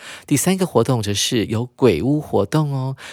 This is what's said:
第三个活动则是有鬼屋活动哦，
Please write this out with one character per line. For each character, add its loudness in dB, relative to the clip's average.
第 2
三 2
个 0
活 2
动 0
则 -2
是 -2
有 -2
鬼 2
屋 0
活 0
动 0
哦， -4